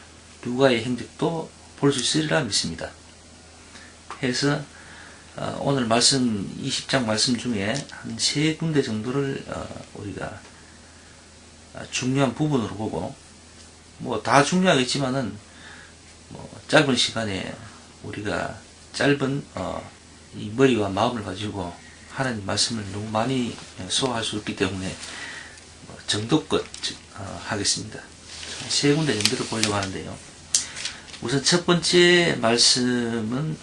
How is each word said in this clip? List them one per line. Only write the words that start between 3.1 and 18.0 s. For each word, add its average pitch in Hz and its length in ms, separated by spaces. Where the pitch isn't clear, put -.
해서, 139 400
어, - 260
오늘 135 260
말씀, 120 600
이십 - 280
장 123 180
말씀 110 320
중에 110 340
한 117 300
세 156 360
군데 156 280
정도를, 127 640
어, - 380
우리가, - 440
아, - 160
중요한 131 460
부분으로 135 400
보고, 107 400
뭐, 104 240
다 135 220
중요하겠지만은, 135 1040
뭐, - 400
짧은 139 260
시간에 101 580